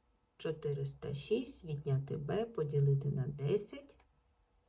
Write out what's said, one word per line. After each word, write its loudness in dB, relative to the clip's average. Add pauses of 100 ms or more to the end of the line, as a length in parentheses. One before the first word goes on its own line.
(360)
чотириста -4
шість -2
відняти 0
b -2
поділити 4
на 0
десять -2 (760)